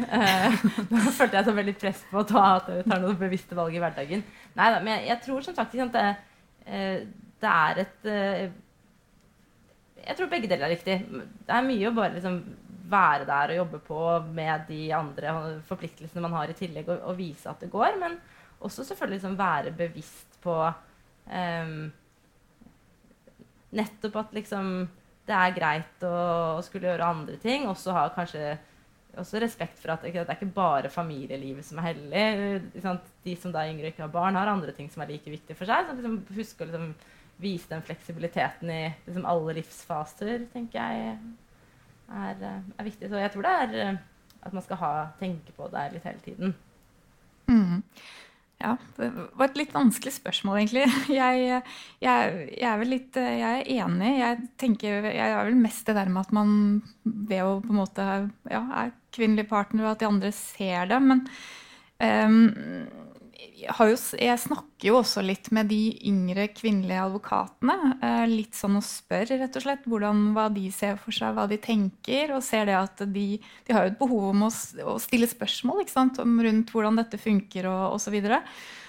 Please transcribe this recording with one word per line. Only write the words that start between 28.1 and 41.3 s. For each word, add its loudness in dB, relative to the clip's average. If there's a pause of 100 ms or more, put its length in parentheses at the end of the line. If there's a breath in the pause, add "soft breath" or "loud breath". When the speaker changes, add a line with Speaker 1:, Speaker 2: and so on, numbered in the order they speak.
Speaker 1:
kanskje -6 (600 soft breath)
også -6
respekt -4
for -4
at, -8
ikke, -4
det -4
er -6
ikke -6
bare 2
familielivet -8
som -12
er -2
hellig, -2 (420)
ikke -14
sant? -6 (180)
De -6
som -8
da -2
er -4
yngre -8
og -10
ikke -10
har -10
barn, 0
har 2
andre -2
ting -12
som -12
er -8
like -14
viktige -14
for -6
seg, 2
så -10
liksom -4 (180)
husk -10
å -8
liksom -8 (500 soft breath)
vise -6
den -8
fleksibiliteten -4
i -4 (240)
liksom -8
alle 0
livsfaser, -8
tenker -8
jeg -6 (880 soft breath)